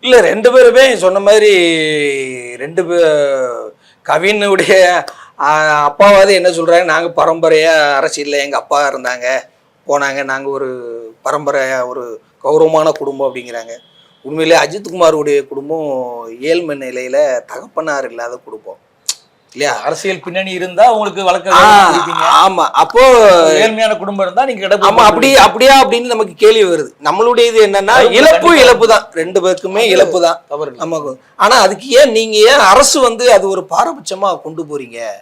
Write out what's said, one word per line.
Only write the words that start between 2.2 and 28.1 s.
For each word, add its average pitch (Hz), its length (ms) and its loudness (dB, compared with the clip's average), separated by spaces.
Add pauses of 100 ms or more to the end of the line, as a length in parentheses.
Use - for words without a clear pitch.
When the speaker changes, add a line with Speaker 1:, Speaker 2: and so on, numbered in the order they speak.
Speaker 1:
ரெண்டு 160 260 -6
பே-, 139 880 -2 (360)
கவினுடைய, 180 960 0 (340)
ஆ, 151 560 0
அப்பாவாவது 196 360 4
என்ன 180 180 2
சொல்றாங்க, 170 360 0
"நாங்க 165 400 -2
பரம்பரையா 160 800 0
அரசியல்ல 143 380 -6
எங்க 139 140 -8
அப்பா 143 340 -2
இருந்தாங்க, 127 500 -6 (460)
போனாங்க, 139 380 -4
நாங்க 135 240 -8
ஒரு 127 420 -10 (340)
பரம்பரையா 139 640 -4
ஒரு 123 340 -14 (220)
கௌரவமான 156 480 0
குடும்பம்" 139 440 -6
அப்படிங்கிறாங்க. 117 440 -14 (460)
உண்மையிலே 160 340 0
அஜித்குமாருடைய 156 920 -2
குடும்பம் 135 800 -10 (120)
ஏழ்மை 160 360 -4
நிலையில 127 680 -4
தகப்பனார் 139 640 -8
இல்லாத 120 360 -12
குடும்பம். 107 320 -20 (760)
இல்லையா? 127 280 -6
Speaker 2:
அரசியல் 160 400 -8
பின்னணி 190 300 -10
இருந்தா 185 420 0
உங்களுக்கு 202 320 -4
வழக்க 185 280 -2
Speaker 1:
ஆ, - 60 4
Speaker 2:
வேணும்னு 208 360 4
பிடிப்பீங்க. - 540 0
Speaker 1:
ஆமா. 170 220 -2
அப்போ 160 300 0 (500)
Speaker 2:
ஏழ்மையான 214 460 0
குடும்பம் 202 300 -6
இருந்தா 190 180 -2
நீங்க 247 160 -6
கிட்ட 196 160 0
போய் 202 140 0
Speaker 1:
ஆமா, 226 180 4
அப்படி, 240 240 2
Speaker 2:
போட்டுருவீங்க. 269 40 4
Speaker 1:
அப்படியா 254 480 4
அப்படின்னு 240 220 -2
நமக்கு 220 300 -4
கேள்வி 214 280 4
வருது. 165 240 -2 (160)
நம்மளுடைய 233 420 2
இது 220 200 4
என்னன்னா, 196 180 -2
Speaker 2:
தவறு 226 300 2